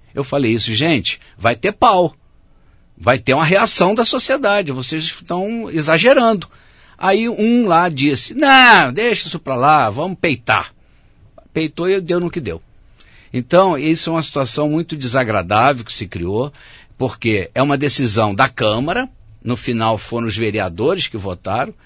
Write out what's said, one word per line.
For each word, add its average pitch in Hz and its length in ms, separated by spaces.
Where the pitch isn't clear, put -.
Eu 139 100
falei 131 300
isso, 113 200
"Gente, 131 460
vai 113 200
ter 208 160
pau. 180 420
Vai 123 220
ter 131 140
uma 147 100
reação 196 500
da 247 120
sociedade, 208 640
vocês 131 320
estão 196 640
exagerando." 190 800
Aí 202 300
um 226 400
lá 175 220
disse, 143 440
"Não, 247 600
deixa 214 340
isso 170 100
pra 131 180
lá, 135 340
vamos 156 280
peitar." - 560
Peitou 160 380
e 196 120
deu 175 180
no 175 100
que 165 120
deu. 85 200
Então, 170 460
isso 156 320
é 165 40
uma 160 80
situação 147 480
muito 165 240
desagradável 120 920
que - 80
se 110 120
criou, 98 460
porque 110 580
é 127 60
uma 143 160
decisão 113 580
da 131 140
Câmara, 143 580
no 120 140
final 113 420
foram 117 300
os 101 80
vereadores 107 720
que - 80
votaram, 101 580